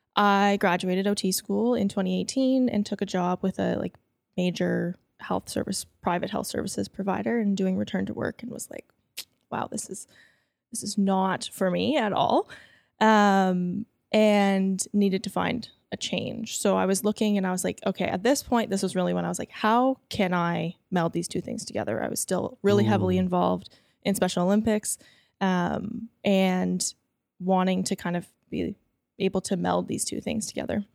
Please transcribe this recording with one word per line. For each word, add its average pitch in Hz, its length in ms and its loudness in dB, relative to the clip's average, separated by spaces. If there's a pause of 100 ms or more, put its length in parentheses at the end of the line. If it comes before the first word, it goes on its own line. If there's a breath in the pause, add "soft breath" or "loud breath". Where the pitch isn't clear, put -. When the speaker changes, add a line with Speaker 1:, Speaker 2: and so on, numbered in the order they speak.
(160 soft breath)
Speaker 1:
I 202 440 4
graduated 185 460 0
O 202 80 2
T 185 180 -2
school 214 420 0
in 202 140 2
twenty 185 320 -2
eighteen 262 480 2
and 208 160 0
took - 180 -6
a 190 40 -4
job 180 360 0
with 190 160 -2
a, 180 180 0
like, - 180 -4 (420)
major 180 600 0 (240)
health - 280 -4
service, - 380 -4 (160)
private 175 280 -2
health - 180 -4
services - 400 -4
provider 202 520 -4
and 202 160 0
doing 185 200 0
return 196 300 -4
to - 80 -8
work - 280 -6
and 233 100 -12
was - 180 -12
like, - 160 -16 (640)
"Wow, - 200 -4
this - 180 -8
is, - 180 -14 (640 soft breath)
this - 120 -10
is 202 160 -6
not 190 540 0
for 185 180 0
me 190 260 0
at 214 160 0
all." - 360 2 (520 loud breath)
Um, 196 880 4 (260)
and 196 800 4
needed 196 320 2
to 190 60 -6
find 226 380 -2 (220)
a - 60 -8
change. - 640 -6
So 196 180 2
I 190 100 2
was 190 180 0
looking 208 320 2
and 190 100 0
I 185 40 -2
was 185 140 -2
like, 185 220 -4
"Okay," 196 180 -2
at 185 180 -2
this 269 200 2
point, 233 280 0
this 196 120 -2
was 185 120 -2
really 180 200 0
when 175 100 -2
I 175 40 -2
was 175 120 -4
like, - 100 -10
"How 247 460 2 (140)
can 180 240 0
I 170 420 -2 (160)
meld 170 200 2
these 170 160 -4
two - 120 -6
things - 240 -8
together?" - 380 -4
I - 60 -2
was - 120 -6
still - 420 -4
really 202 220 4
heavily 185 320 2
Speaker 2:
Ooh. 185 40 2
Speaker 1:
involved 180 480 0 (360 soft breath)
in 196 100 2
Special 180 300 0
Olympics, 214 520 2 (440 soft breath)
um, 185 680 -2 (160)
and 185 680 2 (460)
wanting 185 440 2
to 190 120 -2
kind 175 200 -4
of 175 100 -6 (240)
be - 260 -4 (420)
able 190 220 0
to 190 160 -2
meld 180 320 0
these - 160 -4
two - 160 -6
things - 260 -4
together. - 380 -4 (100)